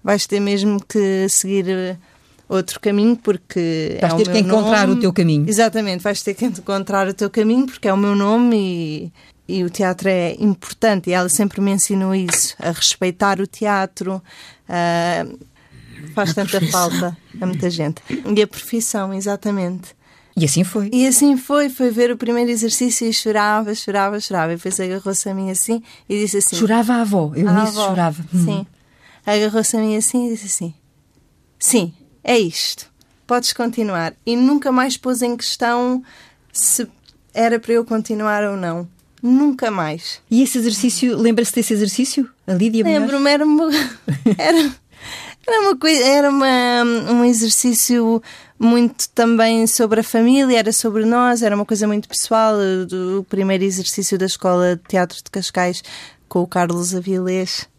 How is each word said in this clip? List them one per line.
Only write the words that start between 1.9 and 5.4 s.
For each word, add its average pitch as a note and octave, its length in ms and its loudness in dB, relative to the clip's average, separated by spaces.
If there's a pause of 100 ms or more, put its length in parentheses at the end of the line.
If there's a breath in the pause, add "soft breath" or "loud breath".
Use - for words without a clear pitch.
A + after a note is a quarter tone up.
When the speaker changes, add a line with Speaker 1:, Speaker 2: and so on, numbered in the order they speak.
Speaker 1:
outro F#3 320 -4
caminho, G#3+ 360 2
porque E3+ 840 -2
Speaker 2:
Vais E3 120 2
Speaker 1:
é E3 40 0
o - 20 2
Speaker 2:
ter G#3+ 60 4
que F3+ 80 0
Speaker 1:
meu A3 80 2 (180)
Speaker 2:
encontrar G#3 300 2
Speaker 1:
nome." B3 100 2
Speaker 2:
o - 20 -2
teu F#3+ 120 2
caminho. D#3+ 360 2